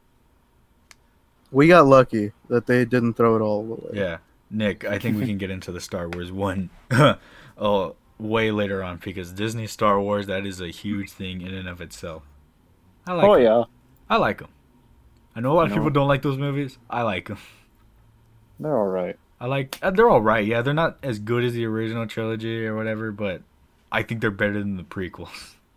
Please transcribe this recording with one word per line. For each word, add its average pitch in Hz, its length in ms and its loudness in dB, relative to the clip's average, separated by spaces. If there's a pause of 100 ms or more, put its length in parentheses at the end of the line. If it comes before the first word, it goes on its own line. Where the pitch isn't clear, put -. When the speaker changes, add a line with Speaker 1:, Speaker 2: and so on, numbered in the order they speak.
(1500)
Speaker 1:
We 143 160 6
got 165 180 10
lucky 123 460 6 (160)
that 120 180 0
they 123 180 4
didn't 117 300 0
throw 117 220 4
it 110 40 0
all 107 240 0
away. 113 280 -10
Speaker 2:
Yeah, 90 260 -4 (320)
Nick, 104 340 -4
I 104 140 -2
think 107 180 -2
we 104 100 -2
can 104 120 -2
get 95 120 -6
into 95 200 -10
the 87 100 -8
Star 87 280 -8
Wars 87 240 -8
one, 95 380 -4 (200)
<laughs> - 680 0
oh, 101 360 -2 (240)
way 110 320 0
later 101 320 -2
on, 90 140 -8
because 87 360 -12
Disney 110 360 -6
Star 101 320 0
Wars, 101 260 -2
that 98 180 -6
is 95 160 -10
a 87 80 -8
huge 101 440 -6
thing 92 300 -10
in 92 120 -10
and 92 140 -10
of 87 120 -12
itself. 80 440 -14 (840)
I 180 60 -6
like 180 160 6
Speaker 3:
Oh, 208 60 8
Speaker 2:
'em. 147 80 8
Speaker 3:
yeah. 113 220 6 (460)
Speaker 2:
I 220 60 2
like 123 260 0
'em. - 60 -18 (880)
I 113 40 -8
know 131 120 0
a - 20 4
lot 170 120 4
of 143 40 0
Speaker 3:
No. 208 60 0
Speaker 2:
people 151 140 2
don't 139 180 2
like 139 140 2
those 139 160 -2
movies. 139 400 -4 (120)
I 120 120 -2
like 107 280 -4
'em. 104 80 -10 (1200)
Speaker 3:
They're 151 180 -2
all 104 120 2
right. 90 280 -4 (240)
Speaker 2:
I 123 60 -8
like, 139 360 -6
uh, 190 80 -2
they're 214 180 4
all 143 140 6
right. 110 240 2
Yeah, 117 160 0
they're 139 120 0
not 160 280 -2
as 117 160 -4
good 120 260 -2
as 123 80 0
the 117 140 -4
original 113 400 -4
trilogy 113 600 -6
or 110 80 -6
whatever, 110 380 -6
but 101 300 -6 (520)
I 110 80 2
think 113 180 -6
they're 110 100 0
better 104 280 -2
than 101 180 -4
the 90 60 -10
prequels. - 720 -12 (220)